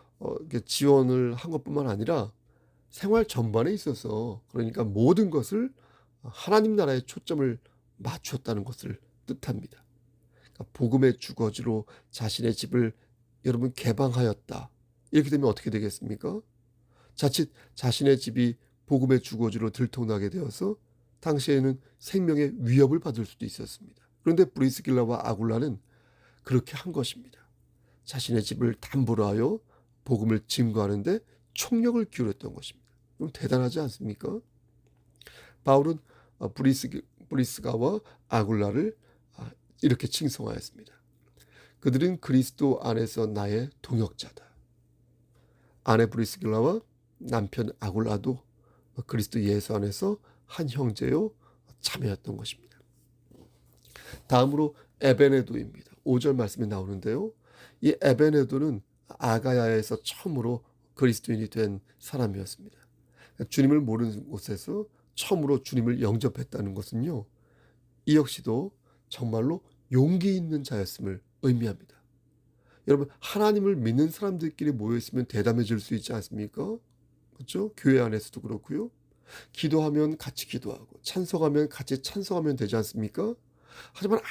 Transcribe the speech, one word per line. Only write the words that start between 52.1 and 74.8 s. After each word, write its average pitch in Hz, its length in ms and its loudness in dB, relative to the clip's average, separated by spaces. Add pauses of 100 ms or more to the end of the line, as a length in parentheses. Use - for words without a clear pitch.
것입니다. - 420 -14 (1500)
다음으로 143 480 4 (260)
에베네도입니다. 127 920 4 (140)
오 127 140 4
절 139 140 2
말씀이 113 340 -2
나오는데요. 104 640 -6 (480)
이 143 200 4
에베네도는 139 800 4 (260)
아가야에서 113 920 0
처음으로 120 640 -4 (300)
그리스도인이 113 560 0
된 104 320 -2 (180)
사람이었습니다. 107 800 -8 (720)
주님을 147 320 4
모르는 113 480 -2
곳에서 131 580 -8 (280)
처음으로 143 480 0
주님을 120 380 0
영접했다는 107 720 -2
것은요, 117 520 -6 (800)
이 151 100 6
역시도 139 560 0 (380)
정말로 120 540 -2 (280)
용기 175 440 4
있는 160 280 -2
자였음을 98 580 -6 (200)
의미합니다. 117 540 0 (920)
여러분, 143 200 4 (120)
하나님을 202 560 2
믿는 127 340 4
사람들끼리 165 640 -4
모여있으면 120 540 -2